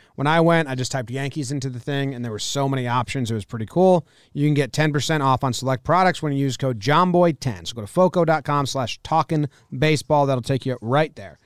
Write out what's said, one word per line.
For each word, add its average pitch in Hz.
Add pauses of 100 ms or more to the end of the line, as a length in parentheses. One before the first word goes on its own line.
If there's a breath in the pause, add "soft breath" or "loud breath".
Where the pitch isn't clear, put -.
(160 soft breath)
When 139
I 160
went, 165
I 131
just 127
typed 127
Yankees 135
into 139
the 123
thing, 139
and 120
there 113
were 104
so 139
many 131
options. 123
It 113
was 104
pretty 110
cool. 180 (280 soft breath)
You 143
can 151
get 139
ten 151
percent 147
off 135
on 127
select 127
products 180
when 147
you 139
use 135
code 127
John 156
Boy 175
ten. 101
So -
go 113
to 101
foco 180
dot 156
com 143
slash 127
talkin 156 (280 soft breath)
baseball. 147
That'll 131
take 135
you 127
right 139
there. 92